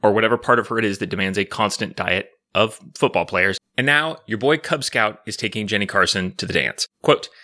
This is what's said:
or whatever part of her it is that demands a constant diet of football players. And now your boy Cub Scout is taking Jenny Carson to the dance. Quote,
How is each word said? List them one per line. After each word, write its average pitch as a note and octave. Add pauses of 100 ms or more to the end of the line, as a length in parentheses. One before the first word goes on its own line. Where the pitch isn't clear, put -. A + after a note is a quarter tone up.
or G#2+
whatever A2
part A#2+
of A2+
her A#2
it A2+
is G2+
that F#2
demands F#2+
a G2+
constant G#2
diet F2+ (260)
of G#2+ (160)
football -
players. F#2 (200)
And B2
now D3+
your G#2+
boy C#3
Cub D3+
Scout A2
is G#2+
taking G#2+
Jenny G2+
Carson F#2
to -
the -
dance. - (160)
Quote, - (160)